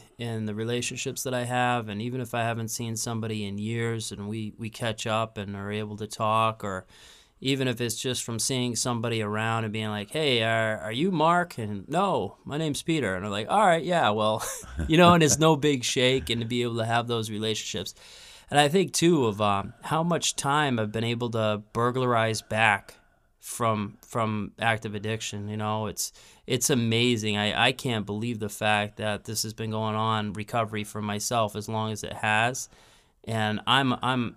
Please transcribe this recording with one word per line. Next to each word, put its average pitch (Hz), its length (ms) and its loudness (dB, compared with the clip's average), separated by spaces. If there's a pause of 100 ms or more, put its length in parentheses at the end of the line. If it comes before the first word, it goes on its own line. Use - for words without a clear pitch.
(180)
and 113 300 -4
the 104 80 -4
relationships 123 680 -4
that 127 100 -4
I 123 100 -2
have, 123 460 0
and 101 120 -4
even 123 200 -4
if 113 120 -6
I 120 100 0
haven't 113 260 -2
seen 113 260 -6
somebody 110 480 -4
in 101 140 -6
years 113 560 -4
and 101 160 -8
we, 110 280 -6
we 113 120 -8
catch 110 360 -4
up 110 320 0
and 101 200 -6
are 98 120 -6
able 104 280 -6
to 104 100 -8
talk, 110 560 0
or 95 220 -4 (560)
even 135 260 0
if 120 140 -2
it's 117 140 -2
just 127 280 -4
from 113 160 -6
seeing 123 360 -2
somebody 117 460 -2
around 110 440 -2
and 104 80 -4
being 110 160 -4
like, 104 220 -6
"Hey, 139 320 2
are, 113 360 2
are 87 120 -8
you 151 200 0
Mark?" 175 460 2
And, 104 320 -6
"No, 151 560 0
my 143 120 -6
name's 156 260 -2
Peter." 131 320 0
And 92 100 -4
I'm 104 60 -4
like, 104 180 -2
"All 208 160 4
right, 165 180 4
yeah, 165 260 2
well," 107 320 2 (240)
<laughs> 80 220 -4
you 156 100 6
know, 175 160 10
and 170 100 6
it's 135 160 4
no 160 180 8
big 139 260 2
shake, 127 460 2
and 117 120 0
to 113 60 -4
be 120 160 0
able 117 140 -2
to 110 80 0
have 117 220 0
those 113 220 -2
relationships. 107 640 -4 (540)
And 143 100 4
I 147 80 6
think, 160 260 2
too, 165 320 6
of, 107 160 0
um, 101 320 0 (100)
how 160 200 0
much 170 320 0
time 139 440 2
I've 107 120 0
been 113 120 -2
able 117 280 -2
to 107 400 0
burglarize 117 720 2
back 110 540 2 (440)
from, 107 640 -2
from 110 540 -2
active 110 360 -2
addiction. 104 520 -6
You 107 100 -6
know, 107 300 -4
it's, - 240 -6 (340)
it's - 240 0
amazing. 113 680 2
I, 104 300 2
I 131 40 4
can't 117 340 -4
believe 107 340 -4
the 107 100 -6
fact 104 480 0
that 104 260 -4
this 110 200 -4
has 110 100 -6
been 113 180 -6
going 110 240 -2
on, 107 380 0
recovery 107 500 -4
for 107 180 -8
myself, 107 540 -2
as 107 140 -6
long 110 220 -2
as 104 120 -8
it - 100 -8
has. 113 560 0 (540)
And 107 420 -2
I'm, 127 280 4 (100)
I'm, 120 340 -2